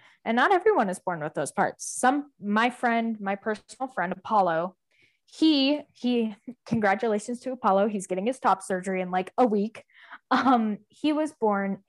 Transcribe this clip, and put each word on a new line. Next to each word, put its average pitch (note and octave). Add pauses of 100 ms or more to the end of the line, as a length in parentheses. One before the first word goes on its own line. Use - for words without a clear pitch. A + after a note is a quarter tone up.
(260)
And A3+
not D#4
everyone F4
is F#3
born E3+
with D3+
those C#3+
parts. -
Some, C#4+ (100)
my G#3+
friend, A#3
my G3
personal A3
friend, F#3
Apollo, F#3 (500)
he, D4 (120)
he, A#3 (300)
congratulations G#3+
to B3+
Apollo. G3+
He's G3+
getting F#3
his C4
top A3+
surgery F#3
in, F3+
like, F#3
a B3+
week. G#3 (480)
Um, A#3+ (120)
he D4+
was D4+
born G3 (100)